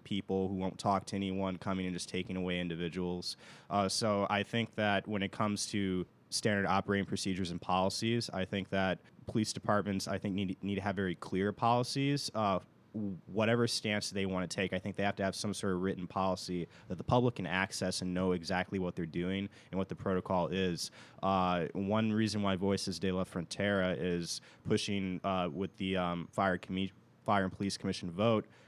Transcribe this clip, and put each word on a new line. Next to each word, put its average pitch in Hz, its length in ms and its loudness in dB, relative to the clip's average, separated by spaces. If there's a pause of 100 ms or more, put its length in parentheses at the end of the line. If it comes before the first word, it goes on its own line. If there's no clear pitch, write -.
people 95 440 0
who 98 80 -4
won't 92 200 -2
talk 98 300 0
to 104 100 -6
anyone, 95 400 -2
coming 95 300 -2
and 90 80 -4
just - 160 -8
taking 92 260 -4
away 90 240 -2
individuals. 87 760 -4 (320)
Uh, 101 180 4
so 101 400 2
I 101 140 2
think 113 320 -2
that 101 340 2
when 104 140 -2
it 98 100 -2
comes 104 360 0
to 95 360 0 (240)
standard 101 380 2
operating 98 400 2
procedures 95 440 -2
and 87 120 -6
policies, 98 720 2
I 92 100 -2
think 95 260 -2
that 95 280 2 (280)
police - 280 0
departments, 101 520 0
I 95 120 -2
think, 98 160 -2
need, 95 260 0
need 98 140 -2
to 95 80 -2
have 98 140 0
very 92 180 0
clear 95 360 0
policies, 127 840 0
uh, 101 240 2 (680)
whatever 113 400 2
stance 104 440 0
they 98 160 0
wanna 92 200 0
take, 92 260 -2
I 92 60 0
think 92 180 -6
they 98 60 0
have 101 140 0
to 101 80 -2
have 95 100 0
some 104 180 -4
sort 95 220 -2
of 90 80 0
written 92 240 -2
policy 90 600 -2 (220)
that - 100 -6
the - 60 -8
public 123 320 4
can 95 100 -4
access 92 560 0
and 90 120 -2
know 90 180 4
exactly 90 460 -2
what 90 180 -4
they're 85 100 -2
doing 92 420 -2 (220)
and 92 80 -4
what 95 100 0
the 92 60 -8
protocol 90 540 0
is. 90 420 0 (320)
Uh, 90 500 2
one 107 400 2
reason 107 300 2
why 95 140 4
Voices 98 420 0
de 95 140 0
la 92 120 0
Frontera 92 720 0
is 85 420 -2 (280)
pushing, 98 560 0
uh, 92 280 2
with 92 240 -4
the, 95 200 0
um, 87 360 0
fire 95 260 2
commi-, 95 340 -4 (320)
fire 101 200 4
and 90 80 -2
police 98 240 -2
commission 92 340 -4
vote 107 360 2 (220)